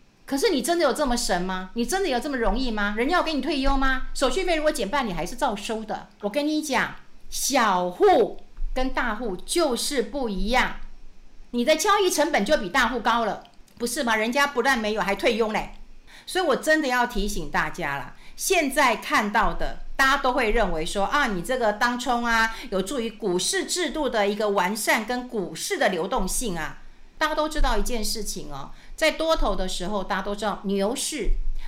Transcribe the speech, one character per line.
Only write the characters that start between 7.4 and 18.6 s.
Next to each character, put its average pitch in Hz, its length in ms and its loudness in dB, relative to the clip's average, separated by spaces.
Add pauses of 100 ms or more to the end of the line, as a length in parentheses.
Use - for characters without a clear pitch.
户 320 500 4 (340)
跟 262 160 2
大 254 240 -2
户 214 220 -4
就 294 400 0
是 247 260 0
不 233 260 -4
一 190 200 0
样， 226 320 2 (720)
你 240 120 0
的 311 120 6
交 415 240 4
易 359 100 4
成 302 220 2
本 202 120 2
就 294 120 4
比 214 120 -4
大 247 200 2
户 240 100 -2
高 233 260 2
了， 190 200 -4 (340)
不 240 80 -2
是 277 160 -4
吗？ 226 140 2
人 220 160 0
家 285 160 4
不 240 120 0
但 262 160 2
没 214 180 -2
有， 208 60 -2
还 196 140 0
退 240 220 2
佣 220 160 0
嘞。 - 220 -4 (520)
所 370 160 0
以 - 20 0
我 285 120 4
真 311 260 4
的 269 60 0
要 247 180 2
提 - 200 -2
醒 151 240 -4
大 160 200 0
家 147 260 -4
啦， 120 200 -10 (180)
现 330 360 2